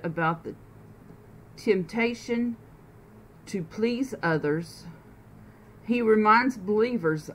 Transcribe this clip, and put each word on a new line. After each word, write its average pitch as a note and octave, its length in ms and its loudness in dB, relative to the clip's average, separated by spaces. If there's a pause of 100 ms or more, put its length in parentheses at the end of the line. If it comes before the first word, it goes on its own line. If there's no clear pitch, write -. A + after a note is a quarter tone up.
about E3 400 -2
the - 100 -10 (1000)
temptation A#3 1000 -2 (920)
to F#3+ 160 -6
please A#3+ 600 -2
others. D#3 640 -2 (1000)
He A#3+ 160 0
reminds A3 560 4
believers G3 760 0